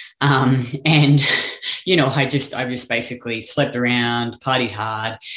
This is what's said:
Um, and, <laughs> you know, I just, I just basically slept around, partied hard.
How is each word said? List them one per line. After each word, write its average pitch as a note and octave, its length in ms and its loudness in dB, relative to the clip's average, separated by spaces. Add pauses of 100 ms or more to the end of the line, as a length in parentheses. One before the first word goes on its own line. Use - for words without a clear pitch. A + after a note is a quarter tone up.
(200)
Um, C3 440 4 (200)
and, D3 360 6 (360)
<laughs> - 280 -10
you F#3 120 2
know, C#3+ 100 4
I C3+ 200 2
just, C#3 280 -2
I B2+ 140 -4
just B2 200 -8
basically A#2 540 -4
slept C3+ 320 -2
around, A#2+ 680 0
partied B2+ 300 0
hard. A2 480 -6 (180)